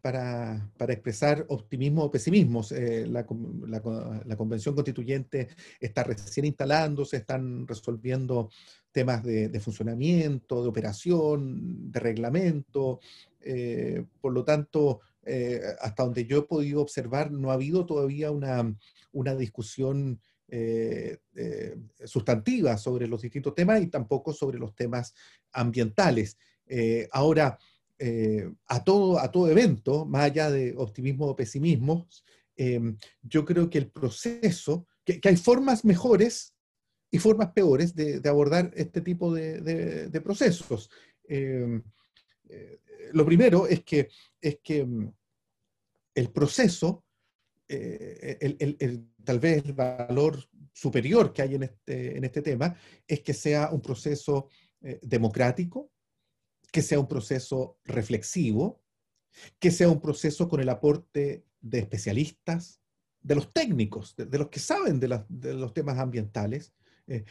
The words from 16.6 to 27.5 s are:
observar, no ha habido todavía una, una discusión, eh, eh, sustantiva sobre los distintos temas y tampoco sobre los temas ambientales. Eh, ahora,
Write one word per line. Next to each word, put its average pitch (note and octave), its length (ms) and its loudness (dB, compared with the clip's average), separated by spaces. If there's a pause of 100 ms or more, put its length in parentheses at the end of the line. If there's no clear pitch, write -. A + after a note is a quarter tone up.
observar, C#3+ 500 -4
no C3+ 180 -4
ha C3 40 2
habido D#3 320 0
todavía D3 440 -2
una, B2+ 460 -2 (360)
una C3+ 220 -4
discusión, C3 840 -4 (260)
eh, A2+ 680 -4 (180)
eh, - 400 -8 (300)
sustantiva B2 720 0
sobre A#2+ 320 -4
los A2+ 140 -6
distintos C#3 320 -6
temas G#3 260 4
y F3 60 2
tampoco C3+ 480 -2
sobre C3+ 240 -4
los A#2 160 -10
temas A#2+ 400 -4 (380)
ambientales. A#2+ 840 2 (300)
Eh, A#2 460 0
ahora, D3 460 4 (400)